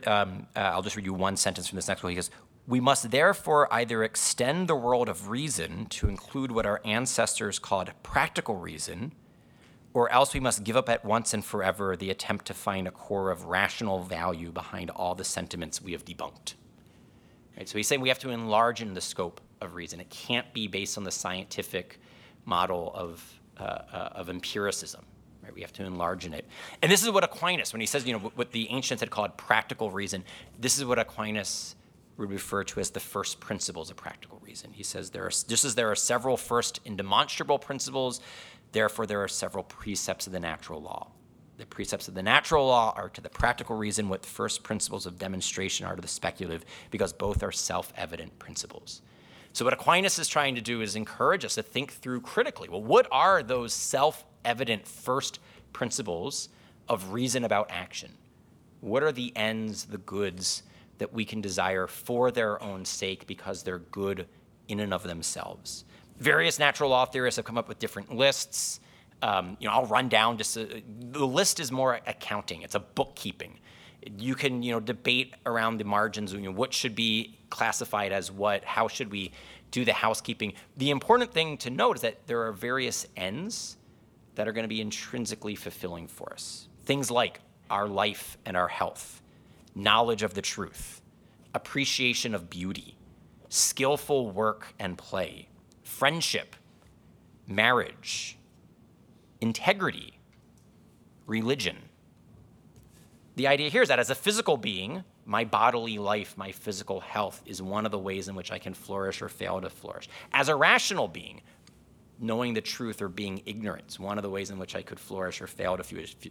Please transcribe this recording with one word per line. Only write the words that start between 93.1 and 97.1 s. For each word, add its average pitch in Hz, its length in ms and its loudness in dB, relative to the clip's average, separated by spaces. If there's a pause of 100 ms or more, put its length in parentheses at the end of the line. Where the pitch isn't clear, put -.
skillful 135 800 2
work 107 480 0
and 92 200 -4
play, 87 500 -6 (360)
friendship, - 720 0 (920)